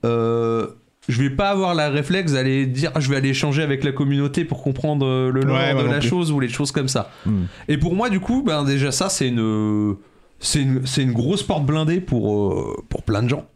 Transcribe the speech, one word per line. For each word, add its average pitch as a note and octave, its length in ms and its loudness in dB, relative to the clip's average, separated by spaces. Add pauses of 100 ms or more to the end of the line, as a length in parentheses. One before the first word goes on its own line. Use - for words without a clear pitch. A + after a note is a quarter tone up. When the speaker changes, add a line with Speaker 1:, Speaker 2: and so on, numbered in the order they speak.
Speaker 1:
Euh, A#2 600 0 (420)
je A#2+ 140 0
vais C#3 80 2
pas G3 200 0
avoir F#3+ 240 0
la D3+ 160 0
réflexe D3+ 420 0
d'aller C3+ 340 0
dire, C3+ 280 -2
ah, D#3 60 0
je C3 100 0
vais C#3 60 2
aller C3+ 140 2
échanger C#3+ 320 0
avec C3+ 220 0
la C#3 80 0
communauté C#3 520 0
pour - 180 -6
comprendre, C#3 440 0
euh, C3 260 0
le C3 80 2
lore C3+ 180 2
Speaker 2:
Ouais, C3+ 140 2
moi C3 100 2
Speaker 1:
de B2+ 60 2
Speaker 2:
non B2 60 2
Speaker 1:
la - 60 2
Speaker 2:
plus. A#2 80 2
Speaker 1:
chose E3+ 220 0
ou C#3+ 100 2
les B2 80 0
choses C3+ 240 -2
comme C3+ 160 0
ça. B2 220 -2 (160)
Speaker 3:
Hmm. G2 180 2 (240)
Speaker 1:
Et D3 100 2
pour E3 160 2
moi, A3+ 160 0
du F#3+ 100 2
coup, B3 220 0
ben, D3+ 220 0
déjà, C#3 280 2
ça, F#3+ 160 0
c'est C#3 200 0
une, G#2+ 680 2 (440)
c'est - 200 0
une, C3 260 2
c'est C#3 160 0
une C3 100 2
grosse C#3+ 300 0
porte D3+ 220 0
blindée D#3 380 2
pour, G#2 500 0
euh, - 240 -4 (140)
pour - 120 -6
plein G#2+ 200 0
de A#2+ 80 0
gens. C#3+ 260 -4